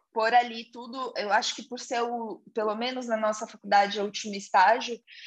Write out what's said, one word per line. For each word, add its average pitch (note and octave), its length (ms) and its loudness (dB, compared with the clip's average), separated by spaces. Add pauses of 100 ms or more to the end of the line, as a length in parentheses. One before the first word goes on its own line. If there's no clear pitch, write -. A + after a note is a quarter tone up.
(120)
pôr A3 220 2
ali A#3 380 2
tudo. B3 440 -10
Eu G3+ 160 -2
acho A#3+ 220 2
que B3 80 -12
por A#3+ 160 -12
ser A#3+ 240 -4
o, A#3 400 -6 (100)
pelo G#3+ 220 -2
menos B3 320 -6
na A3+ 100 -2
nossa A3 300 -2
faculdade, G3+ 540 2
o G3+ 40 0
último G#3 300 -6
estágio, A3 640 2 (280)